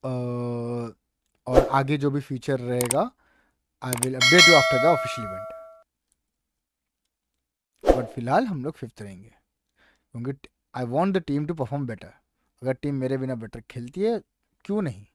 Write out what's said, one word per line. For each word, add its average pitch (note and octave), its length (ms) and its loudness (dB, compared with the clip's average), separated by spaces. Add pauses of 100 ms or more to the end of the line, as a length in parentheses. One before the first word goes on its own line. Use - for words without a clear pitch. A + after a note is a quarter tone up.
Uh, A#2+ 880 -4 (540)
और B2+ 260 6
आगे C#3 260 2
जो C#3+ 120 0
भी C#3+ 100 -2
फ्यूचर C3 400 -4
रहेगा, B2 500 0 (720)
I B2+ 80 -6
will B2+ 280 -2
update E3 300 6
you E3+ 80 8
after C3 220 4
the D3 160 4
official - 320 -4
event। - 240 -10 (2250)
But - 300 4
फिलहाल C3+ 320 2
हम D3+ 180 -4
लोग D#3 100 -6
फिफ्थ - 280 -14
रहेंगे, G2 320 -16 (760)
क्योंकि B2 200 -6 (440)
I B2+ 80 -2
want E3 320 2
the F3+ 140 0
team D3 200 0
to F3 100 -2
perform C#3 260 -4
better। G2+ 240 -10 (520)
अगर B2+ 100 0 (100)
टीम C#3+ 120 -2
मेरे C3 240 0
बिना C3 160 -2
बेटर A2+ 260 -10 (100)
खेलती A#2+ 300 -10
है, G#3+ 200 0 (440)
क्यों G#3 180 -2
नहीं? G#2 320 -6